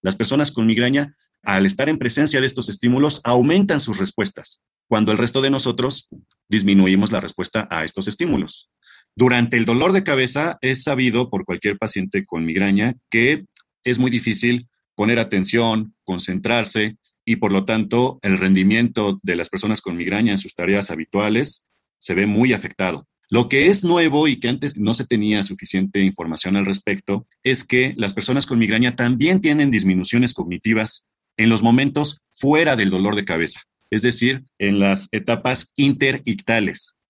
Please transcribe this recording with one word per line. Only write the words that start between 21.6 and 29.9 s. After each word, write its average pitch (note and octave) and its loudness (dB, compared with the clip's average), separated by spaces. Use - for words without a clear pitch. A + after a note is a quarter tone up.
se - -6
ve G2 2
muy A2+ 2
afectado. F#2 -4
Lo A#2 2
que C#3 4
es G3 4
nuevo D#3+ 4
y B2+ -2
que - -4
antes C#3+ -4
no G#2+ 0
se A#2+ -4
tenía G#2 0
suficiente G2 -2
información F#2 0
al G2 2
respecto, G2 -4
es C3 0
que B2+ 0
las G2 -4
personas C3 -2
con B2+ -2
migraña A#2 2
también B2+ 2
tienen D3+ 2
disminuciones G2+ 2